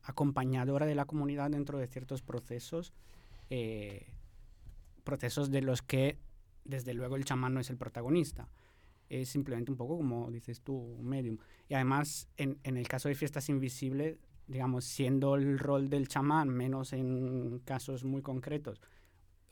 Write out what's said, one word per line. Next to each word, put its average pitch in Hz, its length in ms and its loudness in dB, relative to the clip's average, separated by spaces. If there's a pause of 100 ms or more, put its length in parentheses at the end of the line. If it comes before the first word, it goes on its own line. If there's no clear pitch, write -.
acompañadora 135 800 2
de 151 100 2
la 143 100 2
comunidad 143 440 0
dentro 143 300 0
de 123 80 -2
ciertos 127 340 -6
procesos, 123 720 -6 (560)
eh, 110 640 -4 (920)
procesos 139 480 0
de 135 100 4
los 131 200 2
que, 135 360 2 (460)
desde 127 300 -4
luego, 127 220 -2
el 135 100 0
chamán 127 280 2
no 131 60 2
es 131 100 -4
el 123 80 -6
protagonista. 131 720 0 (600)
Es 131 200 -2
simplemente 131 420 0
un 131 60 0
poco, 131 200 -2
como 120 320 0
dices 117 320 -8
tú, 135 140 -4
un 120 320 -6
medium. 123 300 0 (300)
Y 143 60 -2
además, 135 540 2 (100)
en, 135 260 0
en 131 140 0
el 120 100 0
caso 135 220 0
de 139 60 2
Fiestas 143 340 -2
Invisibles, 139 680 0 (300)
digamos, 127 380 0
siendo 135 500 4
el 139 220 4
rol 139 320 2
del 139 180 2
chamán, 147 420 4
menos 127 440 0
en 127 720 0
casos 131 380 -4
muy 135 180 0
concretos, 135 600 -4 (720)